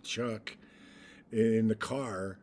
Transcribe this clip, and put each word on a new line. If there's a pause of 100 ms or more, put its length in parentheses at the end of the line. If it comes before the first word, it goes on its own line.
Chuck (760)
in
the
car